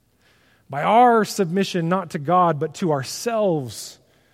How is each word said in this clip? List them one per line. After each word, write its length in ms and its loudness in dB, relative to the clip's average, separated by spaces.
By 140 -6
our 420 6
submission, 640 -2
not 220 -2
to 80 -8
God, 400 2
but 180 -6
to 140 -2
ourselves, 1080 -4